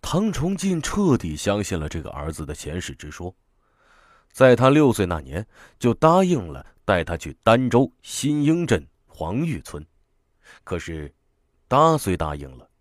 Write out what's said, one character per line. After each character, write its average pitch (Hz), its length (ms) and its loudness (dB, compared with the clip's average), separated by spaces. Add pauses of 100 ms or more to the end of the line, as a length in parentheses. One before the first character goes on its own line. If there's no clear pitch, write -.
唐 202 300 -2
崇 170 240 -2
进 185 260 -2
彻 175 360 2
底 80 180 -4
相 101 260 -2
信 95 160 -4
了 76 120 -4
这 82 120 -8
个 73 100 -12
儿 76 200 -8
子 76 140 -10
的 71 100 -10
前 78 240 -8
世 73 160 -10
之 76 160 -16
说， 87 240 -12 (960)
在 127 240 6
他 127 140 4
六 143 240 6
岁 101 120 0
那 87 140 -2
年 71 260 -8 (320)
就 120 160 2
答 170 300 4
应 151 240 0
了 - 180 -14 (200)
带 90 180 2
他 85 140 -4
去 - 260 -10
儋 120 260 4
州 123 220 2 (100)
新 147 420 -4
英 165 220 2
镇 87 220 0 (180)
黄 101 400 -6
峪 131 160 -6
村。 76 240 -14 (760)
可 87 160 -8
是 78 340 -12 (540)
答 156 300 4
虽 95 180 -2
答 78 200 -6
应 71 220 -14
了 - 120 -20 (120)